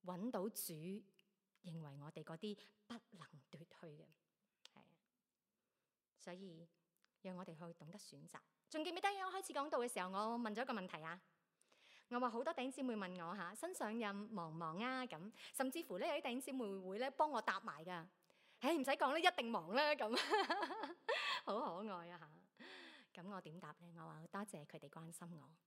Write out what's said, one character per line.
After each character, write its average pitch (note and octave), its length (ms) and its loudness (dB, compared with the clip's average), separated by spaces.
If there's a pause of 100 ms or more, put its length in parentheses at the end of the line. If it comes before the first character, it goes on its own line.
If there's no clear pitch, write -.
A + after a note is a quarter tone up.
(140)
搵 G3 180 0
到 G#3 180 4
主 - 240 -2 (880)
認 E3 160 -6
為 C#3+ 200 -8
我 D3 120 -10
哋 D#3+ 120 -8
嗰 E3 140 -8
啲 G#3 200 -2 (280)
不 A#3 100 -8 (160)
能 E3 160 -14 (220)
奪 C#3+ 100 -14
去 - 260 -16
嘅？ D#3 200 -12 (2250)
所 F3+ 100 -10
以 F3 360 -12 (560)
讓 F#3 120 -6
我 F3+ 80 -6
哋 F3 140 -8
去 E3+ 160 -10
懂 D#3 160 -14
得 G3 80 -12
選 D3+ 300 -16
擇。 - 120 -12 (300)
仲 D#4 160 0
記 F4+ 60 0
唔 E4+ 40 -4
記 F#4+ 60 -2
得 G4+ 80 6
我 F#4+ 220 0
開 F#4+ 160 -4
始 D#4+ 60 -8
講 C#4+ 140 2
道 D#4 120 4
嘅 A#3+ 120 2
時 G3+ 80 0
候， F#3 120 2
我 A3 260 2
問 A3 160 0
咗 A3 80 0
一 C4+ 40 2
個 C4+ 60 -2
問 F#3+ 160 0
題 D#3 160 -6
啊？ E3+ 160 -4 (920)
我 A#3+ 100 0
話 B3+ 100 4
好 A3+ 140 2
多 D#4 100 4
弟 - 100 0
兄 C4+ 80 0
姊 C4+ 120 -2
妹 B3 120 4
問 F3+ 300 -2
我 F3+ 100 -2
下， F#3 200 -4
「新 F4+ 180 -4
上 A3+ 240 0
任 G#3 180 0
忙 G3+ 360 -4
唔 - 20 -6
忙 E3 240 -2
啊？」 B3+ 300 0
咁， F3+ 240 -8 (220)
甚 C4 180 2
至 E4+ 120 -2
乎 F#3 140 -4
呢， A#3+ 80 0
有 E4 100 2
啲 D#4 60 0
弟 B3 120 -2
兄 C4 80 0
姊 C#4+ 100 -4
妹 G#3+ 260 -2
會 F#3+ 220 -4
呢， C4 120 2
幫 D4+ 200 6
我 A#3 100 2
答 G3 200 4
埋 D#3+ 220 -8
㗎。 F3 220 -4 (540)
「唉， D#4+ 180 6
唔 C4+ 60 4
使 C4 80 4
講 B3 200 6
啦， D#4 60 4
一 F4+ 180 8
定 A#3 140 2
忙 F3 240 0
啦。」 D4 220 8
咁， A#3+ 200 2
<laughs> F4 840 4 (460)
好 G#3+ 160 2 (220)
可 G#3+ 140 -2
愛 E3+ 160 -8
啊 F3 80 -10
下。 - 1040 -16
咁 F#3 40 -6
我 G3 140 -4
點 E3 180 -10
答 D#3+ 100 -10 (100)
呢？ E3+ 180 -16
我 E3 60 -12
話， D#3+ 280 -10
「多 G3 100 -2
謝 E3+ 240 -6
佢 - 120 -12
哋 C#3+ 120 -12
關 E3 220 -10
心 F3 160 -12 (120)
我。」 C3+ 120 -16 (160)